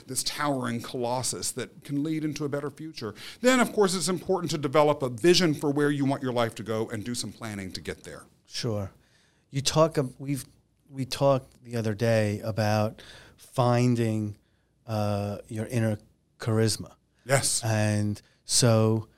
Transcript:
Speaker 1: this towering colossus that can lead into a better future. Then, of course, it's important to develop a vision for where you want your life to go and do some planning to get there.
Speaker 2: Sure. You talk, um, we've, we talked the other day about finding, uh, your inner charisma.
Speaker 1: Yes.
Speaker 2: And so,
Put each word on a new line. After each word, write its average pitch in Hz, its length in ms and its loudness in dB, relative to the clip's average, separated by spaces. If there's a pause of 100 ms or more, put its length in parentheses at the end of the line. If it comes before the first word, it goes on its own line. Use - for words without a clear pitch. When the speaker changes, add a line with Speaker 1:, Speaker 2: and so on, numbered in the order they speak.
Speaker 1:
this 131 160 -6
towering 127 580 -2
colossus 120 720 -4
that - 320 -10
can 143 220 -4
lead 156 200 -4
into 151 200 -6
a 139 40 -4
better 143 220 -6
future. 123 460 -12 (240)
Then, 254 180 4
of 240 140 2
course, 190 240 4
it's 165 120 -2
important 180 440 -2
to 165 60 -2
develop 147 440 4
a 127 60 -2
vision 160 440 4
for 147 160 -2
where 143 220 2
you 143 140 0
want 135 180 0
your 127 100 -2
life 117 240 0
to 110 60 -10
go 110 280 -2
and 110 120 -6
do 120 120 -6
some 113 180 -8
planning 101 400 -10
to - 80 -12
get 82 240 -10
there. 78 180 -16 (240)
Speaker 2:
Sure. 104 460 -4 (580)
You 135 120 -4
talk, 160 360 4
um, 127 220 -2
we've, 135 240 -4 (440)
we 135 160 -6
talked - 600 0
the 117 100 -12
other 110 200 -2
day 107 500 2
about 107 580 0 (340)
finding, 117 1000 0 (500)
uh, 104 520 -2 (100)
your 110 180 -8
inner 113 320 0 (400)
charisma. 110 540 0 (320)
Speaker 1:
Yes. 127 400 2
Speaker 2:
And 107 580 0 (220)
so, 110 720 4